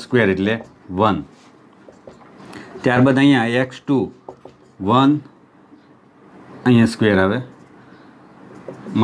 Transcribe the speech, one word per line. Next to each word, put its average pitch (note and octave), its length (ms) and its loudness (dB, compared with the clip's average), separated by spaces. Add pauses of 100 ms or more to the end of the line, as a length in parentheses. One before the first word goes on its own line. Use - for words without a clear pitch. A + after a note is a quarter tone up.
સ્ક્વેર A#2 340 0
એટલે G2 200 -2 (340)
વન. F#2 340 -2 (1600)
ત્યારબાદ B2+ 400 2
અહીંયા B2+ 400 2
એક્સ C3 180 -12
ટુ C#3 160 -2 (920)
વન, C3+ 260 2 (1500)
અહીંયા A#2 300 4
સ્ક્વેર G#2 280 2
આવે, G#2 160 -2 (1600)